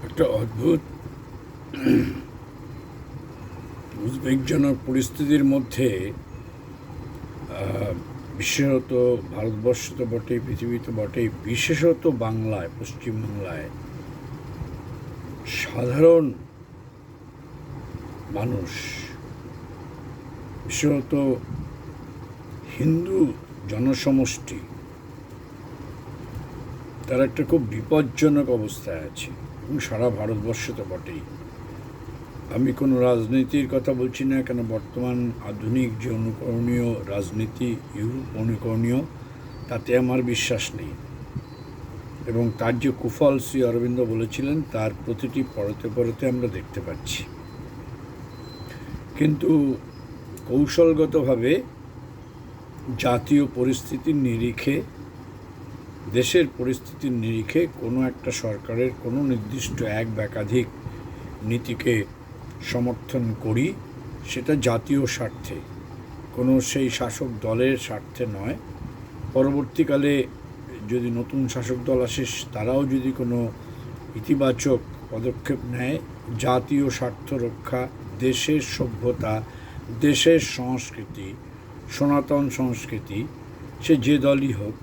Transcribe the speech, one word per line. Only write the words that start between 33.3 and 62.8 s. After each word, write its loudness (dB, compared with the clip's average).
কথা 2
বলছি 0
না, 4
কেন -2
বর্তমান -2
আধুনিক 0
যে -2
অনুকরণীয় 0
রাজনীতি, 0
ইউরোপ -2
অনুকরণীয়, 2
তাতে 2
আমার 4
বিশ্বাস 0
নেই। -6
এবং 2
তার 2
যে 4
কুফল 4
শ্রী 0
অরবিন্দ 2
বলেছিলেন, 0
তার 0
প্রতিটি -2
পরতে -2
পরতে 2
আমরা 0
দেখতে -6
পাচ্ছি। -6
কিন্তু 4
কৌশলগতভাবে 6
জাতীয় 6
পরিস্থিতির 2
নিরিখে, 2
দেশের 6
পরিস্থিতির -2
নিরিখে 2
কোনো 2
একটা -4
সরকারের -2
কোনো 0
নির্দিষ্ট -2
এক -2
বা -2
একাধিক 0
নীতিকে 2
সমর্থন 0